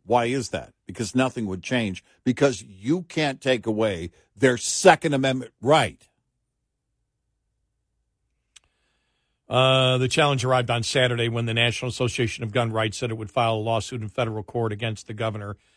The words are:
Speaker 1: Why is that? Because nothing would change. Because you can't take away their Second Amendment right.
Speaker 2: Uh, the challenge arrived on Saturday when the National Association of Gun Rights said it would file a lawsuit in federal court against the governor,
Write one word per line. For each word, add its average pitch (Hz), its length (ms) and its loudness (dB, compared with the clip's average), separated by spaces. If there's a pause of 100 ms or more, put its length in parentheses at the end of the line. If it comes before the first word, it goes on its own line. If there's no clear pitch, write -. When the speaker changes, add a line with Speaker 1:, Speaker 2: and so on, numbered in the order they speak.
Speaker 1:
Why 117 220 2
is 123 240 -4
that? - 220 -8 (140)
Because - 280 -6
nothing 127 320 0
would 92 160 -6
change. 113 420 -4 (200)
Because 127 380 2
you 110 400 -4
can't 151 380 -2
take 127 260 0
away 104 440 -2 (260)
their 127 200 4
Second 160 580 4
Amendment 131 460 0
right. 135 460 2 (3500)
Speaker 2:
Uh, 131 500 2
the 127 100 0
challenge 143 360 2
arrived 127 260 2
on 117 120 -2
Saturday 120 460 0
when 117 180 -4
the 113 80 -2
National 117 340 0
Association 120 540 -4
of 107 100 -6
Gun 117 200 0
Rights 110 240 -2
said 120 140 -6
it 110 80 -8
would 107 120 -10
file 113 240 0
a - 20 -2
lawsuit 113 440 -4
in 107 80 -8
federal 110 340 -4
court 113 300 -4
against 107 340 -6
the 113 80 -12
governor, 107 420 -6 (200)